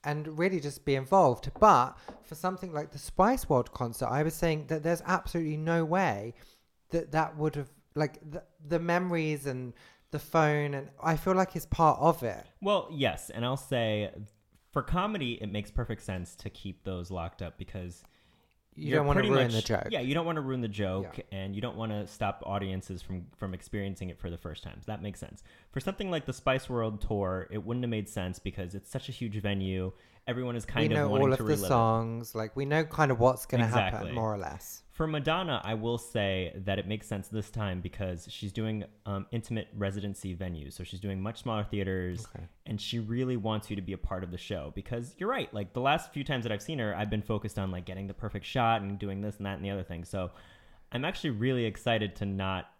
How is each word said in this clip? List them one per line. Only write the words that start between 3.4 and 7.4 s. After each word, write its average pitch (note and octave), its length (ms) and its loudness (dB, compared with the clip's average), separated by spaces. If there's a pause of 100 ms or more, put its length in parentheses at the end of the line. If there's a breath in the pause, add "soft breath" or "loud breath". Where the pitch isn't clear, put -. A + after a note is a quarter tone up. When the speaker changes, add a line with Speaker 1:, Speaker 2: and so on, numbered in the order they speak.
Speaker 1:
World B2+ 240 4
concert, A#2 360 -2
I C#3 140 2
was D#3+ 120 0
saying D#3 320 2
that D#3 160 -2
there's E3+ 240 2
absolutely E3 500 0
no E3 280 2
way C3+ 500 2 (560 soft breath)
that E3 220 0
that D#3 260 2
would D3+ 160 0